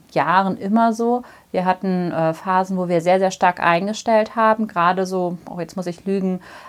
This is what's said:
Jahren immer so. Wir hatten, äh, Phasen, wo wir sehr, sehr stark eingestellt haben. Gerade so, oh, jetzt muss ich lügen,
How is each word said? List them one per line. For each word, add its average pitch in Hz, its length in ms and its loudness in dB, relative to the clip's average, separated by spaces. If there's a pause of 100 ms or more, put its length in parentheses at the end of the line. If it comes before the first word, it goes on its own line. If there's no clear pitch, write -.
(120)
Jahren 180 440 2
immer 226 360 2
so. 233 300 -2 (300)
Wir 185 140 -2
hatten, 185 460 0
äh, 160 200 0
Phasen, 185 460 -2
wo 180 100 -2
wir 170 140 2
sehr, 180 160 4
sehr 190 120 2
stark 180 300 0
eingestellt 214 760 0
haben. 220 320 2
Gerade 180 360 0
so, 180 320 -4 (140)
oh, 175 100 -10
jetzt 165 160 -10
muss 180 100 -6
ich 170 200 -10
lügen, 190 340 -2 (280)